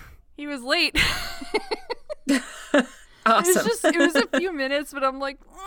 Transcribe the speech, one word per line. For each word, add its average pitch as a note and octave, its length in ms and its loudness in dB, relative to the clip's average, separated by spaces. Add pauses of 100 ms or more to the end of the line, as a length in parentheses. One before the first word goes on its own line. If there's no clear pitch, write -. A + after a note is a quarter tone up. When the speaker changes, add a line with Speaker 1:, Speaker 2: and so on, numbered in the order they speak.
Speaker 1:
<laughs> - 280 -20
he D4 120 -12
was C#4+ 160 -8
late. D4 340 0
<laughs> - 1400 -4 (840)
Speaker 2:
Awesome. E4 260 4
Speaker 1:
It F4+ 40 6
was - 100 2
just, A4+ 200 0
it D#4+ 120 4
was E4+ 180 4
a G4+ 120 4
Speaker 2:
<laughs> C4+ 120 0
Speaker 1:
few F#4 140 -2
minutes, C#4 400 -2
but C#4 100 -4
I'm C4+ 160 -2
like, C#4 180 -6 (300)